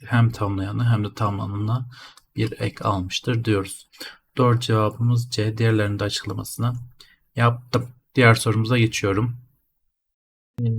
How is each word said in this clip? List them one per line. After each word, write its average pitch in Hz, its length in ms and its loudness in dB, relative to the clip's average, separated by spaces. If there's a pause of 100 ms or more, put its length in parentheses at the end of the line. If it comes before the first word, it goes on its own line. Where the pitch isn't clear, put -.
hem 117 260 4
tamlayanı 104 580 -2
hem 104 160 2
de 101 80 -8
tamlananı 104 720 -2 (500)
bir - 260 -4
ek 107 220 -6
almıştır 107 640 -2
diyoruz. 98 440 -2 (480)
Doğru 120 220 4
cevabımız 117 720 0
C. 110 260 -2
Diğerlerinin 107 420 2
de 104 40 -2
açıklamasını 104 720 -4 (600)
yaptım. 120 540 0 (260)
Diğer 117 180 8
sorumuza 113 440 0
geçiyorum. 113 600 0 (1200)
Ee, 120 40 0 (140)